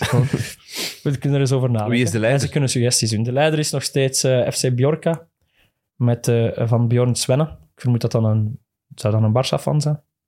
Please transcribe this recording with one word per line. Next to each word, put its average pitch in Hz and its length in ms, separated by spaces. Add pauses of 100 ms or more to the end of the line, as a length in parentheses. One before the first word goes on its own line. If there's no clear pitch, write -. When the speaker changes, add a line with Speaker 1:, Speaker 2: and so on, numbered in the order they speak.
(440)
Speaker 1:
<laughs> - 600
We 143 140
kunnen 139 160
er 143 60
eens 135 120
over 131 180
nadenken. 113 260
Speaker 2:
Wie 123 80
is 107 80
de 113 80
leider? 120 200
Speaker 1:
En 139 60
ze 147 60
kunnen 139 180
suggesties 120 400
doen. 107 140
De 120 80
leider 151 280
is 151 120
nog 135 120
steeds, 135 400
eh, 131 260
F - 100
C 127 160
Bjorka. 156 520 (680)
Met, 120 320
eh, 117 400
van 117 200
Bjorn 120 280
Svenne. 131 280
Ik - 380
vermoed 120 200
dat 117 100
dat 113 120
een, 107 360 (360)
zou 104 180
dat 110 100
een 107 80 (140)
Barça-fan 147 360
zijn? 151 200 (260)